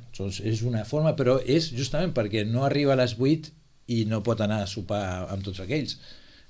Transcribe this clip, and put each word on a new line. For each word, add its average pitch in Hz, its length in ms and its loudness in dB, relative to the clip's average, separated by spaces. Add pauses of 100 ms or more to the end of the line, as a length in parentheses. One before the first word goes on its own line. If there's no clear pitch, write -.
(120)
això 98 180 -4
és, 95 120 -6
és 110 220 0
una 117 220 0
forma, 151 300 2
però 131 300 4
és 160 260 2
justament 147 420 -2
perquè 107 340 0
no 120 180 0
arriba 139 280 4
a - 20 4
les 123 220 4
vuit 151 340 2 (360)
i 113 180 2
no 107 180 0
pot 113 180 2
anar 104 220 2
a 95 40 -4
sopar 95 600 -4
amb 98 140 -4
tots 98 160 -8
aquells, 120 380 -4 (520)